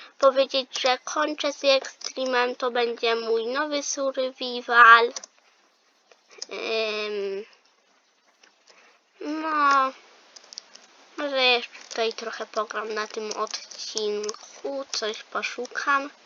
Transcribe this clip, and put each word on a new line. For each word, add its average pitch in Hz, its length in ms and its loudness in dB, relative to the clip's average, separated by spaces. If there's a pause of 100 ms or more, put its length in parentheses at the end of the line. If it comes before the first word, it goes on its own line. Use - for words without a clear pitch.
(200)
powiedzieć, 269 600 2
że 254 180 4
kończę 302 560 -2
z - 80 -12
Extreme'em, 262 960 0
to 254 160 -4
będzie 233 440 0
mój 226 300 0
nowy 285 380 -2
survival. 247 1300 4 (1400)
Ym, 214 920 -4 (1700)
no, 294 720 2 (1300)
może 277 240 -2
jeszcze 247 320 2 (160)
tutaj 226 240 -2
trochę 226 320 -10
pogram 214 480 -6
na 214 140 -4
tym 214 300 -8
odcinku, 214 1500 -6
coś 214 320 -6
poszukam. - 840 -4 (160)